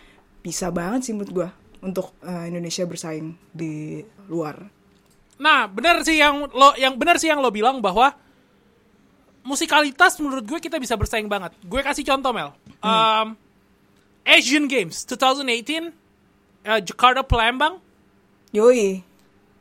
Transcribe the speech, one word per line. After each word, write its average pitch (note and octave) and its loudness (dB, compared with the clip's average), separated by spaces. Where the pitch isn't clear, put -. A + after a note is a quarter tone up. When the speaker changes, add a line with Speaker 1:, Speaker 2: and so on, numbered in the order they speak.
Speaker 1:
bisa F3+ -8
banget F3+ -4
sih A#3 -6
menurut G3+ -8
gua F3 -2
untuk, F#3 -8
eh, F3 -10
Indonesia F3 -6
bersaing D#3+ -10
di D#3 -10
luar. D#3+ -8
Speaker 2:
Nah, C#4+ 2
benar D4+ 0
sih D#4 2
yang D4 4
lo, C#4 6
yang C4 0
benar D4+ 2
sih D#4+ -2
yang D4+ 0
lo C4+ 2
bilang A3+ 0
bahwa A3 4
musikalitas D4 2
menurut C4+ -4
gue C4 -6
kita D#4+ -8
bisa B3+ -4
bersaing G#3+ -4
banget. G3 -6
Gue F#3+ -6
kasih C#4 -4
contoh, C4+ 0
Mel. D#3+ -6
Speaker 1:
Hmm. - -10
Speaker 2:
Em, A3 2
Asian D4 4
Games A3+ -4
two - -10
thousand C4+ 0
eighteen, D4+ -4
eh, G#3+ 0
Jakarta B3 2
Palembang. C4 0
Speaker 1:
Yoi. G#3 4